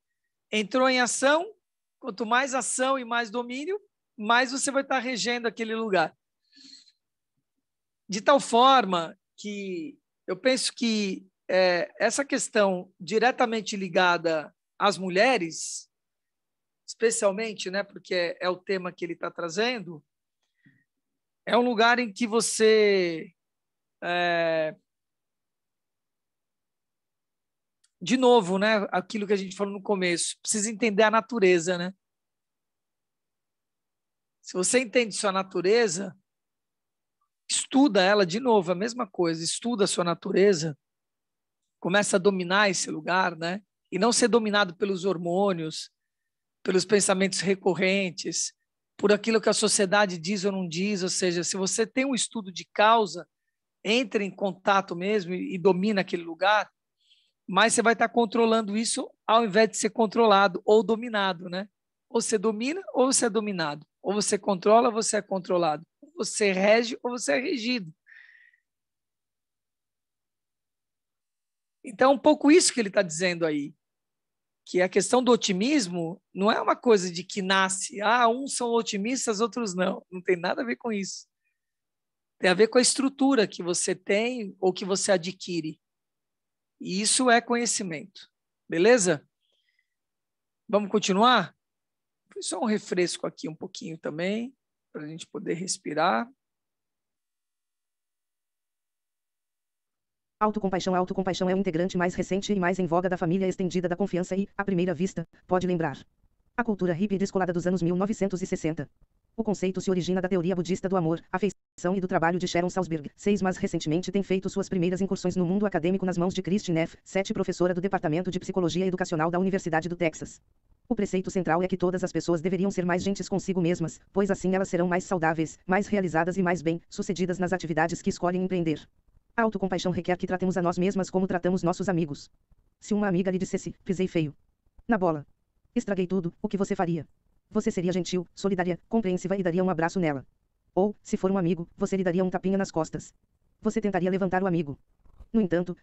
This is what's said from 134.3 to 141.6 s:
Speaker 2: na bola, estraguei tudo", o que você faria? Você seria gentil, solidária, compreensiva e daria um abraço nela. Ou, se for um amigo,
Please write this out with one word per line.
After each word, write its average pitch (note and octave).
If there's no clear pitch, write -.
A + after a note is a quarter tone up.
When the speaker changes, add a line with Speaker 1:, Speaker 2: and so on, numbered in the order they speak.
Speaker 2:
na A3+
bola, D#3+
estraguei F#3
tudo", F3+
o G#3+
que G3+
você G3
faria? E3+
Você G#3+
seria F3+
gentil, F3+
solidária, F3+
compreensiva F#3+
e G3
daria F3+
um F#3
abraço E3+
nela. D3
Ou, G#3
se -
for F#3+
um G3
amigo, E3+